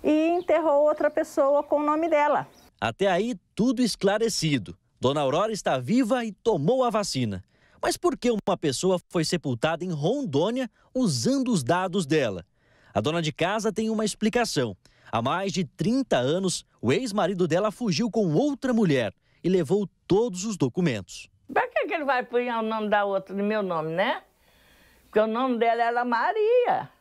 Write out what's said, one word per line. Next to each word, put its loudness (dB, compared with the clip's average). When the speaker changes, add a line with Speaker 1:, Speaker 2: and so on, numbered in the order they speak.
Speaker 1:
e 2
enterrou 2
outra 0
pessoa 0
com -2
o 0
nome 0
dela. 2
Speaker 2:
Até -2
aí, 0
tudo 2
esclarecido. 0
Dona 0
Aurora 0
está -2
viva 0
e -8
tomou 2
a 2
vacina. -2
Mas -2
por 0
que 0
uma 0
pessoa 0
foi 0
sepultada -2
em -6
Rondônia -2
usando 0
os 0
dados 0
dela? 0
A 0
dona -2
de -2
casa -2
tem -2
uma -2
explicação. 0
Há 0
mais -2
de -2
trinta 0
anos, 0
o 2
ex-marido 0
dela 0
fugiu -2
com 0
outra 0
mulher 2
e 2
levou 2
todos 0
os -6
documentos. -2
Speaker 3:
Pra 0
que -2
que -4
ele -4
vai 0
pôr -2
o -2
nome -4
da 2
outra -4
no -2
meu 0
nome, -4
né? -2
Porque -2
o 4
nome -2
dela 2
era 0
Maria. 0